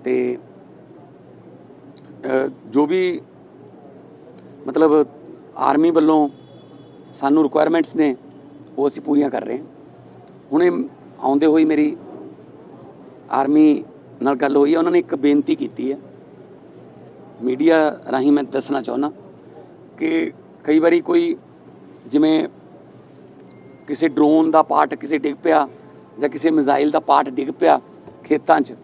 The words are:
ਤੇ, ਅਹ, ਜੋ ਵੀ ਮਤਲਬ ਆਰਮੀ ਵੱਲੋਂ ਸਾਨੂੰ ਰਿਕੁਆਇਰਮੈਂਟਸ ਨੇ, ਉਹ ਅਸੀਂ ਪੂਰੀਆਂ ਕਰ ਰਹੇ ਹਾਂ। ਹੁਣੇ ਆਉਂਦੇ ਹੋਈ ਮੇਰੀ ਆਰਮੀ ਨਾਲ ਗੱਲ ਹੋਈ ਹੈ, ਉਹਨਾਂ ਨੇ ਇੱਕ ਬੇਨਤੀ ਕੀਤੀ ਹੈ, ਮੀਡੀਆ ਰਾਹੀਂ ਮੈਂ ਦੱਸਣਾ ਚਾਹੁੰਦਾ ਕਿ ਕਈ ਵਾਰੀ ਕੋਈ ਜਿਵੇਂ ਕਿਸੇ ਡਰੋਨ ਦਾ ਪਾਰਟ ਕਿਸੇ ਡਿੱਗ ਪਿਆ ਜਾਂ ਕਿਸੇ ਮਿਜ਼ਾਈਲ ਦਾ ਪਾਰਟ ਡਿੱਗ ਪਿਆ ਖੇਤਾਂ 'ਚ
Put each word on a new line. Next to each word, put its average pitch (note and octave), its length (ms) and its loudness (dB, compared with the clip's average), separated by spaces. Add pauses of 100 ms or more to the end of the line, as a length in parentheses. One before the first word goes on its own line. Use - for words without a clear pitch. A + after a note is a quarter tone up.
ਤੇ, B2 340 -4 (1900)
ਅਹ, C3 240 -2 (200)
ਜੋ C#3 160 2
ਵੀ F3+ 360 -2 (1500)
ਮਤਲਬ D3+ 400 2 (500)
ਆਰਮੀ D3 340 0
ਵੱਲੋਂ D#3 380 2 (840)
ਸਾਨੂੰ D3 300 0
ਰਿਕੁਆਇਰਮੈਂਟਸ D#3 520 0
ਨੇ, D3+ 200 0 (640)
ਉਹ C#3 100 -2
ਅਸੀਂ - 160 -8
ਪੂਰੀਆਂ D3 260 0
ਕਰ B2 140 -6
ਰਹੇ B2 140 -8
ਹਾਂ। D3+ 80 -14 (880)
ਹੁਣੇ F3 380 0 (300)
ਆਉਂਦੇ C#3+ 260 0
ਹੋਈ D#3 200 4
ਮੇਰੀ D3+ 320 0 (1300)
ਆਰਮੀ D3 520 2 (380)
ਨਾਲ C#3 140 -2
ਗੱਲ C#3+ 220 -2
ਹੋਈ C#3+ 160 4
ਹੈ, E3 40 0
ਉਹਨਾਂ E3+ 140 0
ਨੇ F3 80 4
ਇੱਕ E3+ 160 -6
ਬੇਨਤੀ D3 400 0
ਕੀਤੀ C3 360 -8
ਹੈ, C#3 60 -8 (1400)
ਮੀਡੀਆ D3+ 580 0 (120)
ਰਾਹੀਂ C3+ 200 0
ਮੈਂ C#3+ 120 2
ਦੱਸਣਾ C3+ 380 -6
ਚਾਹੁੰਦਾ B2+ 300 -6 (880)
ਕਿ D#3+ 340 -4 (320)
ਕਈ D#3 160 2
ਵਾਰੀ E3+ 220 4
ਕੋਈ E3+ 340 0 (720)
ਜਿਵੇਂ D#3 400 0 (1400)
ਕਿਸੇ D3+ 200 -2
ਡਰੋਨ D#3 440 2
ਦਾ D#3 120 4
ਪਾਰਟ D3+ 320 0
ਕਿਸੇ D3+ 220 -4
ਡਿੱਗ C#3+ 260 -4
ਪਿਆ D#3 240 2 (520)
ਜਾਂ C#3+ 100 -2
ਕਿਸੇ D#3+ 220 -2
ਮਿਜ਼ਾਈਲ C#3+ 400 2
ਦਾ D#3 80 0
ਪਾਰਟ C#3+ 300 0
ਡਿੱਗ C3 180 -6 (120)
ਪਿਆ D3+ 220 2 (420)
ਖੇਤਾਂ D3+ 380 0
'ਚ B2+ 220 -6